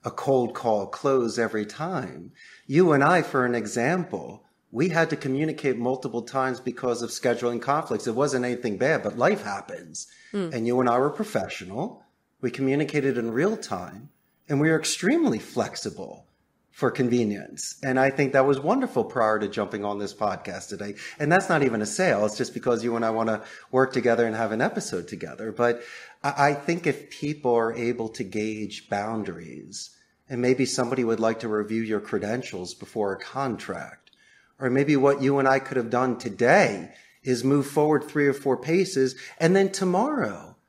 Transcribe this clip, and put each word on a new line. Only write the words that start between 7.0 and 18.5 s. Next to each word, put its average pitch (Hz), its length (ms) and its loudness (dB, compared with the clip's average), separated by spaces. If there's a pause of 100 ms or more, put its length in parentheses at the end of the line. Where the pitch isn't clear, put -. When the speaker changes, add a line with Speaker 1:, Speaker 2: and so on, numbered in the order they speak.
Speaker 1:
of 117 80 -6
scheduling 120 500 0
conflicts. 139 460 -2
It 113 80 -2
wasn't 131 300 0
anything 120 340 -2
bad, 135 240 2
but 107 160 -4
life 185 240 2
happens. 92 640 -10 (260)
Speaker 2:
Mm. 175 220 -4
Speaker 1:
And 113 120 -2
you 123 140 4
and 123 80 4
I 120 100 4
were 139 120 2
professional. 107 920 -6 (380)
We 123 100 -2
communicated 135 680 0
in 117 120 -2
real 170 260 0
time, 95 540 -10 (380)
and 143 120 0
we 156 100 4
are 156 80 4
extremely 226 600 2
flexible - 880 -6 (440)
for 131 200 0
convenience. 117 920 -2
And 131 160 0
I 135 120 6
think 135 240 0
that 135 100 6
was 135 160 4